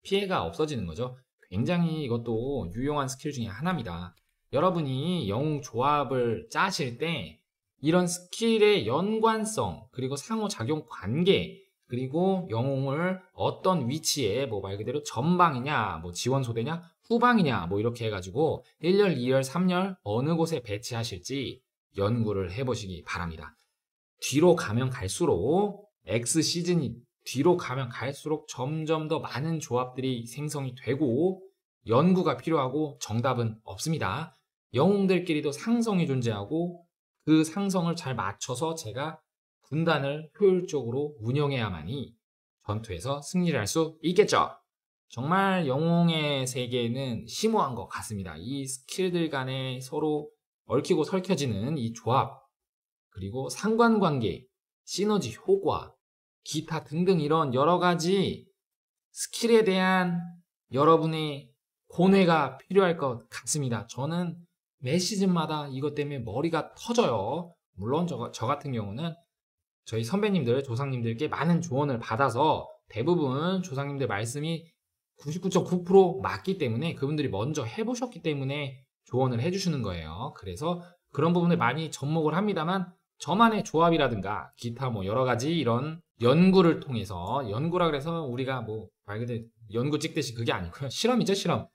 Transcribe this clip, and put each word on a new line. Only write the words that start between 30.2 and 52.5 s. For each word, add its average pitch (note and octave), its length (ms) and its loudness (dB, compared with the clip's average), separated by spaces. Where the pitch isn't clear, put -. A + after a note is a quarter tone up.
생성이 C#3+ 500 -8
되고 C#3+ 680 0
연구가 D#3 500 4
필요하고 C#3+ 640 -2
정답은 A#2 600 -2
없습니다. C3+ 720 -6
영웅들끼리도 E3+ 800 2
상성이 A3 560 0
존재하고 C3 800 -2
그 D#3 180 6
상성을 E3+ 520 0
잘 C3 200 -6
맞춰서 B2 600 -4
제가 D3 440 -8
군단을 D3+ 680 -2
효율적으로 D3+ 840 2
운영해야만이 A#2+ 920 -2
전투에서 A2 560 -6
승리를 E3+ 360 0
할 G2+ 100 -2
수 D#3+ 340 -2
있겠죠. E3+ 500 4
정말 F3+ 580 0
영웅의 D#3 800 2
세계는 B2 800 -4
심오한 F#3+ 480 0
것 F#2+ 120 -8
같습니다. F#2 500 -10
이 C3+ 280 -6
스킬들 F3 640 -2
간에 C3 500 -4
서로 D3+ 520 -2
얽히고 D3+ 380 2
설켜지는 C#3+ 760 -2
이 A2+ 160 -4
조합, - 500 0